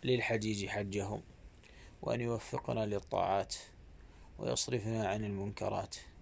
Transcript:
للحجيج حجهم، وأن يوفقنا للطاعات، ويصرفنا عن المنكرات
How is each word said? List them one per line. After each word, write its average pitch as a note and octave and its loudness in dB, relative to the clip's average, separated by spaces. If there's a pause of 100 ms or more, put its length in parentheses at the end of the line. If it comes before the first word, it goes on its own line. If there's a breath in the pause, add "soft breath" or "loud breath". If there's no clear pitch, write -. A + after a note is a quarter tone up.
للحجيج A2 4
حجهم، G2+ 0 (800 loud breath)
وأن A#2+ 2
يوفقنا A#2 0
للطاعات، G2 2 (840 loud breath)
ويصرفنا A2+ 2
عن G#2+ 2
المنكرات G2+ -2 (260)